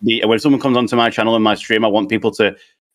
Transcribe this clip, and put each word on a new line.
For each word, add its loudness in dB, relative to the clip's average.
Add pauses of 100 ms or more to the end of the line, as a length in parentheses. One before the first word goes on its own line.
be, 0
when 2
someone 0
comes 0
onto 0
my 2
channel 0
and 2
my 2
stream, -2
I 2
want 0
people -2
to 0 (400)